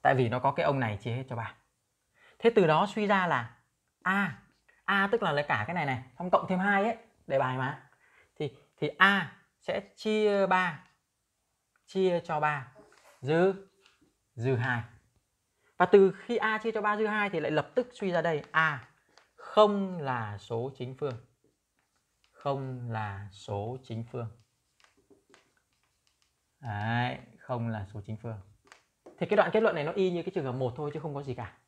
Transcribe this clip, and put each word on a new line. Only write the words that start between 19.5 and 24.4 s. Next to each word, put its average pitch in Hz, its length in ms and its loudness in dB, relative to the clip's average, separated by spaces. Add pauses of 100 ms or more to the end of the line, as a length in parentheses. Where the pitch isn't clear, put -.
là 117 380 -4
số 120 380 -6
chính 127 180 -10
phương. 127 320 -8 (1040)
Không 131 580 -8
là 104 420 -8
số 107 500 -8
chính 117 300 -10
phương. 120 160 -8 (2250)